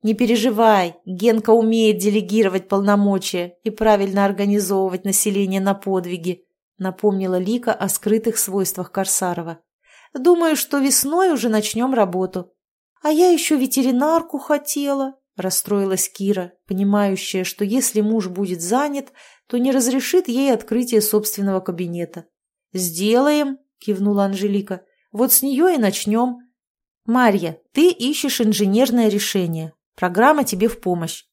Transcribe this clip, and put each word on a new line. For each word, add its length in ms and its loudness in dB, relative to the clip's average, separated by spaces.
«Не 100 0
переживай, 800 2
Генка 460 2
умеет 460 4
делегировать 680 0
полномочия 960 0
и 60 -2
правильно 560 2
организовывать 800 0
население 560 -2
на 120 0
подвиги», 720 -6
напомнила 600 -2
Лика 340 -2
о 160 -4
скрытых 480 -2
свойствах 540 -4
Корсарова. 680 -4
«Думаю, 420 2
что 220 -4
весной 540 0
уже 180 0
начнём 440 -2
работу». 600 -2
«А 80 0
я 220 4
ещё 260 2
ветеринарку 800 0
хотела», 760 -4
расстроилась 720 -2
Кира, 440 -4
понимающая, 760 0
что 200 -6
если 380 0
муж 260 0
будет 340 -6
занят, 520 -2
то 100 -4
не 140 2
разрешит 560 0
ей 260 0
открытие 480 0
собственного 600 -2
кабинета. 640 -8
«Сделаем», 840 0
кивнула 460 0
Анжелика. 580 -4
«Вот 200 0
с 100 2
неё 280 2
и 80 2
начнём». 640 0
«Марья, 560 0
ты 180 4
ищешь 520 -2
инженерное 680 2
решение. 680 -2
Программа 480 2
тебе 240 -2
в 140 -4
помощь. 520 -4